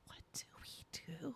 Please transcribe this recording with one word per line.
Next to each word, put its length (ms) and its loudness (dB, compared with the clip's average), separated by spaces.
What 180 -6
do 100 2
we 320 -6
do? 440 2